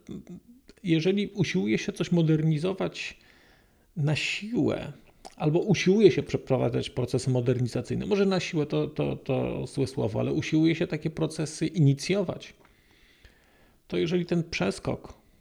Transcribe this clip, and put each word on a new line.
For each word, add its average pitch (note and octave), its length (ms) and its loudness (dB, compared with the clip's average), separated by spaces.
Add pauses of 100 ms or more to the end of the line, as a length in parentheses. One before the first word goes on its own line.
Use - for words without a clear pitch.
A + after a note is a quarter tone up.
(840)
jeżeli F#3 440 2
usiłuje G3+ 520 0
się - 140 -6
coś - 200 -2
modernizować D#3+ 1080 0 (800)
na D3+ 200 0
siłę, D3 760 -2 (440)
albo D#3 220 2
usiłuje G3+ 540 6
się C#3+ 100 -2
przeprowadzać B2+ 680 -2
procesy B2+ 400 -2
modernizacyjne, B2 760 0
może G3 200 2
na F#3+ 140 2
siłę D3+ 260 -2
to, D3+ 200 -2
to, C#3+ 300 -4
to B2+ 500 -4
złe C3+ 200 -2
słowo, A#2 340 -2
ale B2 120 0
usiłuje D#3 420 2
się F3 120 -2
takie D#3 240 -4
procesy D#3 560 -4
inicjować, E3 880 2 (1300)
to F3+ 80 -6
jeżeli F3 300 0
ten E3+ 240 0
przeskok, - 640 -4 (260)